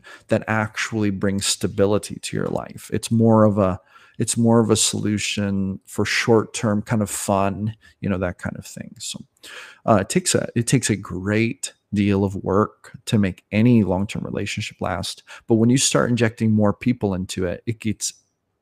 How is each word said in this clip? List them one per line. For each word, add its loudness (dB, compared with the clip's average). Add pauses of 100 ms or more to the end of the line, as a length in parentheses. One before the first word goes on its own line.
(300)
that 0
actually -2
brings -2
stability 0
to -8
your -2
life. -6
It's -2
more 6
of 2
a, 2 (380)
it's -4
more 4
of 2
a 4
solution -2
for -4
short-term 2
kind 0
of -2
fun, -2 (240)
you -4
know, 0
that -4
kind -8
of -14
thing. -16
So, -12 (640)
uh, 4
it -4
takes 0
a, 0
it 0
takes 2
a 2
great -2 (200)
deal 4
of -2
work -2
to 0
make 0
any 6
long-term -2
relationship -8
last. -6 (240)
But 4
when 4
you 6
start 2
injecting 0
more 4
people -2
into -6
it, -6
it -6
gets -6 (480)